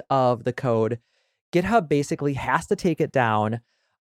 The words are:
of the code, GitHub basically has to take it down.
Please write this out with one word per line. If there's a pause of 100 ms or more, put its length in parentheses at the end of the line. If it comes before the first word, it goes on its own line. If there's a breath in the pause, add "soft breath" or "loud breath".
of
the
code, (540)
GitHub
basically
has
to
take
it
down. (400)